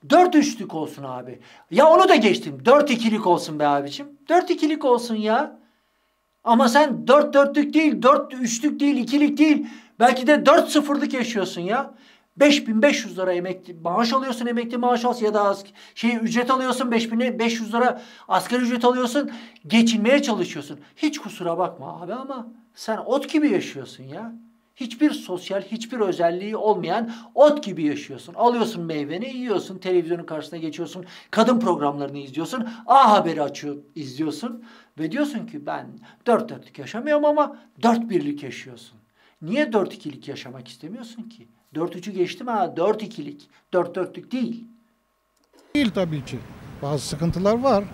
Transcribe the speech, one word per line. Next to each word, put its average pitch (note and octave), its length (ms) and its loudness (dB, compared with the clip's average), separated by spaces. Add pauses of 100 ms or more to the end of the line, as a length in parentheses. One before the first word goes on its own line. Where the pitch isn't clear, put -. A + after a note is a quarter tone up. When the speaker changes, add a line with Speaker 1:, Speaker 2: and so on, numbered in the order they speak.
Speaker 1:
Dört E4+ 260 6
üçlük - 380 0
olsun D3 300 -8
abi. B2+ 360 -12 (320)
Ya B3 160 8
onu F4 220 8
da F4 60 8
geçtim. E3+ 500 0
Dört C#4+ 260 6
ikilik A3+ 360 0
olsun D#3 320 0
be D3 80 2
abicim. C#3+ 400 -2 (220)
Dört F4 200 4
ikilik D4+ 360 0
olsun A#3 300 2
ya. A3 440 -2 (840)
Ama A#3 260 4
sen C#4 380 2
dört D4 260 6
dörtlük C#4+ 400 4
değil, D4 280 2
dört C#4 320 4
üçlük B3+ 460 -4
değil, C#4+ 180 2
ikilik D4 400 0
değil. D4+ 300 4 (320)
Belki B3 280 4
de D4 180 4
dört D#4 240 6
sıfırlık C#4+ 440 0
yaşıyorsun G#3 480 -4
ya. G#3+ 320 -4 (440)
Beş C#4+ 300 6
bin A3 140 0
beş C#4+ 240 2
yüz F3+ 120 -10
lira F#3 160 0
emekli F3+ 400 -6
maaş F3+ 400 -2
alıyorsun, C4 320 -4
emekli A#3+ 320 -4
maaş A#3+ 280 0
alıyorsun A#3 200 -2
ya G#3+ 80 0
da G#3 100 2
az, G3+ 200 0 (320)
şey, A#3 260 0
ücret A#3 300 0
alıyorsun, B3+ 400 0
beş A3+ 200 0
bin A#3 280 -2
beş A3+ 200 -2
yüz G#3 140 -8
lira A#3+ 280 0 (260)
asgari F#3+ 340 0
ücret A#3+ 240 -2
alıyorsun, B3+ 460 0 (360)
geçinmeye A3+ 540 4
çalışıyorsun. F3 580 -6 (160)
Hiç - 240 -4
kusura E3+ 380 -6
bakma D#3+ 440 -6
abi - 120 -10
ama C4 340 -12 (280)
sen A3 220 -6
ot C4+ 320 -4
gibi D4+ 200 2
yaşıyorsun C3+ 540 -6
ya. F#3 300 -14 (420)
Hiçbir C#4 360 -2
sosyal, F#3 500 -8
hiçbir A3+ 380 -10
özelliği F3+ 580 0
olmayan G#3 540 -2 (240)
ot D4 280 6
gibi F3 200 -6
yaşıyorsun. C#3+ 500 -6
Alıyorsun G#3 500 0
meyveni, E3 540 -8
yiyorsun, G3 400 -4
televizyonun E3+ 460 -2
karşısına D#3 360 -10
geçiyorsun, D#3+ 460 -10 (260)
kadın A3+ 280 4
programlarını D3 580 -2
izliyorsun, D#3 500 -8 (180)
A B3 260 6
Haber'i E3 300 2
açıyor, C#3+ 340 -6 (200)
izliyorsun D3+ 680 -8 (360)
ve D#3 120 -6
diyorsun B3 360 -4
ki, - 180 -14
"Ben D3 200 -8 (420)
dört A3+ 220 2
dörtlük - 300 -18
yaşamıyorum." C#4+ 460 -2
ama D4 320 2 (260)
dört A#3 260 2
birlik C#3+ 340 -4
yaşıyorsun. A#2+ 540 -18 (440)
Niye A3+ 320 -2
dört G3+ 200 0
ikilik C3+ 340 -14
yaşamak C3 400 -16
istemiyorsun A3+ 560 -16
ki? - 240 -20 (280)
Dört F3 200 -4
üçü F#3 160 -12
geçtim F#3 360 -4
ha, G3 300 -2
dört G#3+ 260 0
ikilik, - 460 -14 (240)
dört F3 220 -2
dörtlük - 360 -8
değil. - 340 -6 (1120)
Speaker 2:
Değil C#4 200 2
tabii D#3+ 300 -2
ki. B2 140 -10 (420)
Bazı C#3+ 260 -4
sıkıntılar E3+ 520 0
var. A#3+ 240 2 (100)